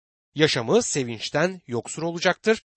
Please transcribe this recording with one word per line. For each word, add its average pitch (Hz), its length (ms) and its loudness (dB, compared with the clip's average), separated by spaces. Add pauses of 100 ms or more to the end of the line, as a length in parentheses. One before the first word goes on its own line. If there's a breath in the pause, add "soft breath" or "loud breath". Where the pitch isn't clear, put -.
(360)
Yaşamı 147 480 4
sevinçten 147 840 -2
yoksun 120 340 -6
olacaktır 175 600 0 (160)